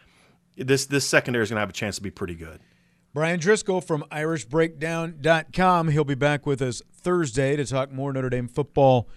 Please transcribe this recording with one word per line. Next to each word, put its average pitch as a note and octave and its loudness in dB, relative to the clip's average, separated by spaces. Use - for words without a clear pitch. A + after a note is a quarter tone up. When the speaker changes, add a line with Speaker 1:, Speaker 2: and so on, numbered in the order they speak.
Speaker 1:
this, C3+ 0
this C#3 -2
secondary B2+ 2
is G2+ -2
gonna A2 -2
have G2+ -2
a F2 -16
chance G#2 -6
to F#2+ -12
be G2 -8
pretty F2 -10
good. D#2+ -18
Speaker 2:
Brian E3 -2
Driscoll F#3 2
from D3+ -4
Irish D#3 -4
breakdown E3 -2
dot D#3+ 2
com. F3+ 2
He'll D3+ 2
be C#3 -2
back C#3+ 0
with C#3 -2
us B2+ -4
Thursday C#3+ 0
to C#3+ -2
talk C3+ -4
more C3+ -6
Notre C3 -2
Dame B2 -2
football C3+ 4